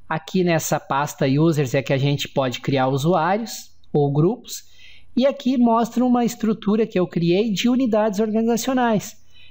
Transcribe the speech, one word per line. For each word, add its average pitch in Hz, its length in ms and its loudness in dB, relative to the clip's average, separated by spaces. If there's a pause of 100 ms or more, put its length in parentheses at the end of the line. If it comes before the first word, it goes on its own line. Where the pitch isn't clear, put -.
Aqui 170 360 -2
nessa 160 360 0
pasta 143 460 -2
users 143 480 2
é 139 80 0
que 143 120 -4
a 135 40 2
gente 143 300 0
pode 131 340 -4
criar 135 260 0
usuários 170 880 -2 (160)
ou 143 200 2
grupos. 170 540 0 (520)
E 247 80 4
aqui 277 320 0
mostra 233 480 2
uma 247 180 4
estrutura 220 640 0
que 202 140 -2
eu 175 80 2
criei 180 440 2
de 190 160 0
unidades 220 520 2
organizacionais. 226 1000 0 (300)